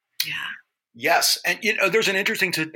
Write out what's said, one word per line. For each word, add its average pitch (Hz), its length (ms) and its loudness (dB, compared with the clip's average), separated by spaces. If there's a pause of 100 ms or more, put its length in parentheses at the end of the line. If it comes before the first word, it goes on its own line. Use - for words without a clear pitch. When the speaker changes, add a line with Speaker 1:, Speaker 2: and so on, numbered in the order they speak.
(260)
Speaker 1:
Yeah. 151 80 -10 (600)
Speaker 2:
Yes. 147 520 2
And, 180 160 -2
you 208 140 0
know, 190 140 2
there's 214 180 2
an 190 80 0
interesting 196 380 0
t-, 156 220 -2